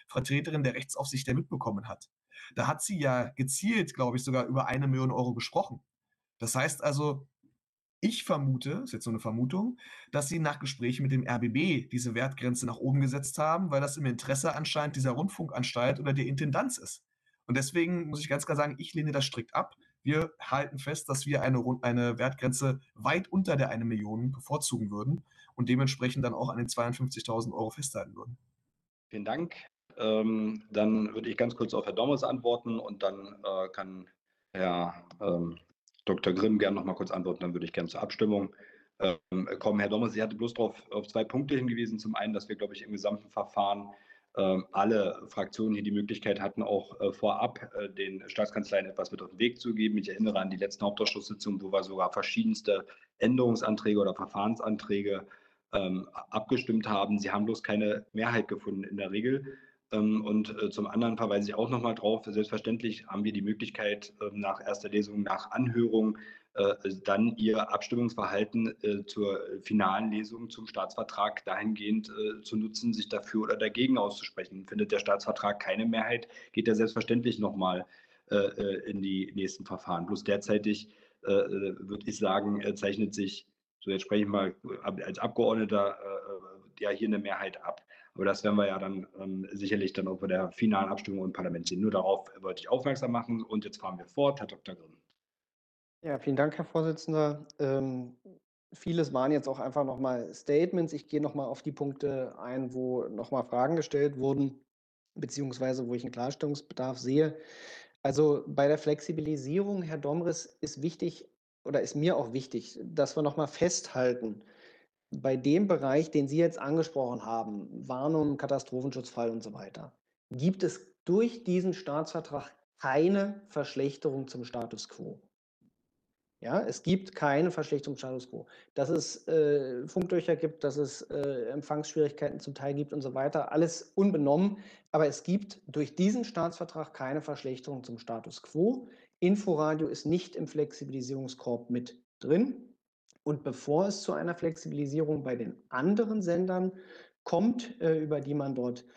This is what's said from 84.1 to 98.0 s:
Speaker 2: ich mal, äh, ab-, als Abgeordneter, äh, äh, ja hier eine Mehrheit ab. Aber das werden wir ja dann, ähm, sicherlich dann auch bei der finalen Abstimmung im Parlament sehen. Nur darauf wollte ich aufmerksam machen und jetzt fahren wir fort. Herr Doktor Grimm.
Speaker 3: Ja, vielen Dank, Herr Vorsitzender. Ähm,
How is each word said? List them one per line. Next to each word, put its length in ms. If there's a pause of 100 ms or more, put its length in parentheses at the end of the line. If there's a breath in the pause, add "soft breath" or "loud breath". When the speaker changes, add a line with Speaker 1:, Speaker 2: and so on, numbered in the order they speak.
Speaker 2:
ich 60
mal, 340
äh, 180
ab-, 240
als 140
Abgeordneter, 800
äh, 320 (500)
äh, 20
ja 60
hier 180
eine 120
Mehrheit 440
ab. 180 (340 loud breath)
Aber 100
das 180
werden 120
wir 120
ja 120
dann, 260 (140)
ähm, 320
sicherlich 420
dann 140
auch 100
bei 100
der 240
finalen 380
Abstimmung 360
im 80
Parlament 340
sehen. 140
Nur 100
darauf 360 (120)
wollte 220
ich 80
aufmerksam 420
machen 320
und 220
jetzt 120
fahren 200
wir 100
fort. 320
Herr 80
Doktor 280
Grimm. 220 (1040)
Speaker 3:
Ja, 160
vielen 200
Dank, 200
Herr 80
Vorsitzender. 800 (140)
Ähm, 560 (580)